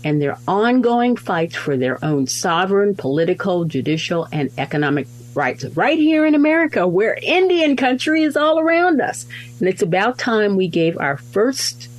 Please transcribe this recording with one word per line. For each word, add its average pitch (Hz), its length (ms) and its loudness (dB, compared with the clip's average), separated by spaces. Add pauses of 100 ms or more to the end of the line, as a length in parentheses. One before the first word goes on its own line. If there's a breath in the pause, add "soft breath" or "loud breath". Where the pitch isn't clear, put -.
and 151 180 0
their 143 160 -2 (100)
ongoing 240 680 2
fights 170 400 -4
for 143 200 -4
their 127 300 -2
own 143 220 0
sovereign, 196 680 0
political, 170 680 0
judicial, 156 680 -2
and 143 280 -2
economic 143 480 0 (260)
rights 131 320 -2 (100)
right 254 220 2
here 311 300 2
in 302 80 4
America, 302 520 2
where 185 360 0
Indian 330 520 2
country 262 460 0
is 302 160 0
all 311 220 2
around 339 420 2
us. - 240 -6 (340 loud breath)
And 175 80 0
it's 185 140 0
about 202 380 0
time 214 360 0
we 190 120 2
gave 170 320 0
our 139 180 -2
first 214 680 -2 (120)